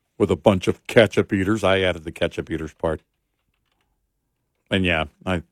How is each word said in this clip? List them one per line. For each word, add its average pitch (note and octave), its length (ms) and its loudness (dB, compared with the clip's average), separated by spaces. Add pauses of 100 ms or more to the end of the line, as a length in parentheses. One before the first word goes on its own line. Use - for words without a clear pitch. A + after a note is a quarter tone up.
(180)
with F#2+ 140 0
a F2 60 0
bunch G2 300 2
of - 200 -4
ketchup A2 460 2
eaters." G2 300 0
I F#2+ 180 2
added E2+ 240 -2
the E2 60 -10
ketchup E2 380 -6
eaters D#2 240 -8
part. D#2+ 280 -6 (1700)
And F#2+ 140 0
yeah, D#2+ 200 0 (200)
I, F#2 260 -4